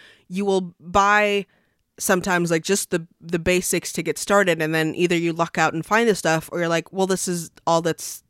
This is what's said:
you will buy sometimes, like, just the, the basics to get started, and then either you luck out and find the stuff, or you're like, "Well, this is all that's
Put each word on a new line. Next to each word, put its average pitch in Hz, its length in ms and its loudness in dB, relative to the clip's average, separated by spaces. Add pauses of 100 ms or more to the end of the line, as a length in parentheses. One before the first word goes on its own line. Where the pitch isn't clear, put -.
(280)
you 185 160 -4
will 190 340 0
buy 202 680 2 (520)
sometimes, 175 540 0
like, 165 100 0
just - 280 -2
the, 170 140 -2 (160)
the 170 200 -4
basics 180 540 0
to 170 100 -6
get 156 140 -2
started, 185 440 2
and 156 100 -2
then 160 220 0
either 175 220 0
you 170 160 0
luck 165 260 -4
out 160 160 2
and 160 100 -4
find 226 240 2
the 208 60 2
stuff, 160 380 0
or 175 80 -4
you're 170 80 0
like, 165 240 -2
"Well, 190 160 0
this 185 180 -2
is 175 240 -6 (160)
all 165 160 2
that's - 480 -4